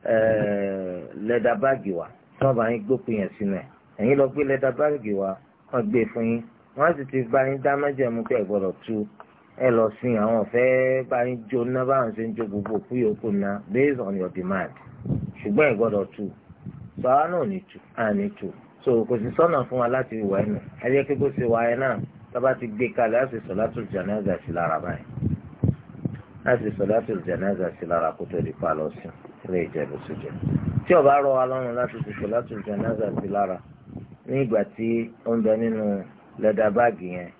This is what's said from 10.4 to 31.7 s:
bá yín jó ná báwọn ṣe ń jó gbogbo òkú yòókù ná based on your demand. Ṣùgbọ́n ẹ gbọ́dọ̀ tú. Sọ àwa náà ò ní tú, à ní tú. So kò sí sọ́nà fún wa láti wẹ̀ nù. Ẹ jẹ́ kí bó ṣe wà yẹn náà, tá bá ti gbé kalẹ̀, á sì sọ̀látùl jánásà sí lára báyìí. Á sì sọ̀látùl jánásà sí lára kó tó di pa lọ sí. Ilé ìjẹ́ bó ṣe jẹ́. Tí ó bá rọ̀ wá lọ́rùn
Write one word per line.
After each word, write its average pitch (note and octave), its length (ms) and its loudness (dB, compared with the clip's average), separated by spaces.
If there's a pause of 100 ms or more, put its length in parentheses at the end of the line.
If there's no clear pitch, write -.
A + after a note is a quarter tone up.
bá C3 140 0
yín B2 240 0
jó B2 180 0
ná B2+ 200 0
báwọn B2+ 300 2
ṣe A2 100 -6
ń A2+ 120 -4
jó A2+ 100 -4
gbogbo G2+ 300 -4
òkú G2+ 200 -4
yòókù A#2 340 0
ná G2+ 200 0 (160)
based C3 340 2
on G2 160 -4
your F#2 140 -2
demand. F2+ 420 -4 (600)
Ṣùgbọ́n D3+ 360 2
ẹ A#2 60 2
gbọ́dọ̀ G#2 360 0
tú. G#3 140 -8 (720)
Sọ B2+ 120 -2
àwa C#3+ 180 4
náà F3 120 -2
ò C#3 60 0
ní F#3+ 160 -4
tú, - 160 -20 (140)
à A#2 180 -2
ní G2+ 200 0
tú. G2+ 180 -10 (300)
So - 140 0 (120)
kò A#2 120 0
sí A2+ 140 -2
sọ́nà D#3+ 340 4
fún B2+ 160 -4
wa A#2+ 80 2
láti B2+ 320 -2
wẹ̀ G2+ 260 0
nù. G#2 120 -2 (180)
Ẹ - 140 -6
jẹ́ C#3 160 4
kí C#3+ 100 -2
bó C#3 140 2
ṣe B2+ 160 -2
wà A2+ 180 4
yẹn A#2+ 160 2
náà, C3 160 0 (320)
tá B2 120 -4
bá C3 140 4
ti B2 140 -4
gbé A2 220 -2
kalẹ̀, A#2 300 2
á C3+ 80 2
sì A#2 120 -8
sọ̀látùl G#2+ 480 -2
jánásà G2 500 -2
sí - 140 -10
lára E2 280 0
báyìí. - 240 -6 (1400)
Á - 180 0
sì A2 140 -2
sọ̀látùl G2+ 520 0
jánásà F2+ 480 -2
sí - 140 -12
lára E2 260 0
kó F2 140 -10
tó F2 140 -6
di D#2 120 -4
pa E2 220 -2
lọ D#2 160 -2
sí. - 180 -14 (320)
Ilé F#2 220 -2
ìjẹ́ D#2+ 240 -2
bó C#2+ 120 -10
ṣe D2+ 180 -10
jẹ́. - 160 -10 (500)
Tí - 120 4
ó E3 100 10
bá C#3+ 180 8
rọ̀ C#3 140 4
wá B2+ 100 4
lọ́rùn B2+ 300 -4